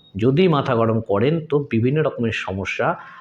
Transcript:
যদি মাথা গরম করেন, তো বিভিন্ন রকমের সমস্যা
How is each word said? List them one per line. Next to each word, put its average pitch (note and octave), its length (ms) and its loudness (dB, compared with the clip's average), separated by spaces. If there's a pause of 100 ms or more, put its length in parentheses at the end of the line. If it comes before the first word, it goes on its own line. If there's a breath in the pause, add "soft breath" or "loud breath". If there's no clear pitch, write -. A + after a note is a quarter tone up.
(180)
যদি C#3 300 4
মাথা C#3 280 2
গরম A2+ 260 2
করেন, C3+ 440 0
তো C#3+ 260 -2
বিভিন্ন B2+ 300 2
রকমের A#2+ 300 -2
সমস্যা G#2+ 640 -4 (260 loud breath)